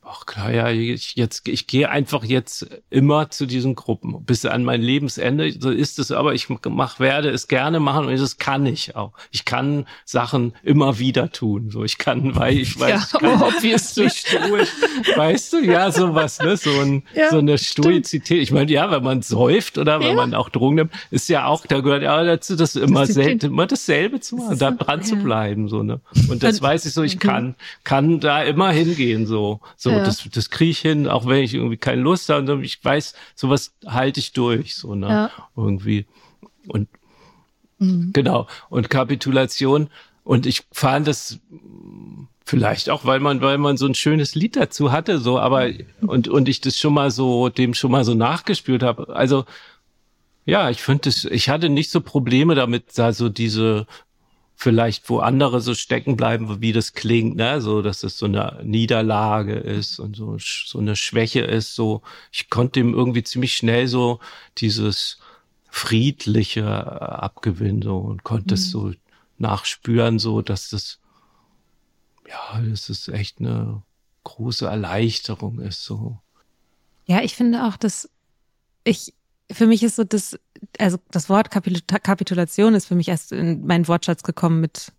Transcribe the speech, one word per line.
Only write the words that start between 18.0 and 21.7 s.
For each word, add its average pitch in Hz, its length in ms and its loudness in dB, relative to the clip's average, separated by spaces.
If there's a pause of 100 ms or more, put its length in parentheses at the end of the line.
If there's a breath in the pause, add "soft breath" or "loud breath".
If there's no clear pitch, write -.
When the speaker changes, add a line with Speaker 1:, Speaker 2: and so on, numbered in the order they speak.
Speaker 1:
Ich - 80 0
meine, 143 220 4
ja, 214 180 2
wenn 135 120 0
man 131 180 0
säuft 160 560 2
oder 151 240 2
wenn 311 80 2
Speaker 2:
Ja. 370 60 2
Speaker 1:
man 480 180 0
auch - 160 0
Drogen 131 260 2
nimmt, 160 160 2 (200 loud breath)
ist - 180 -4
ja 143 160 2
auch, 151 200 0
da 139 140 2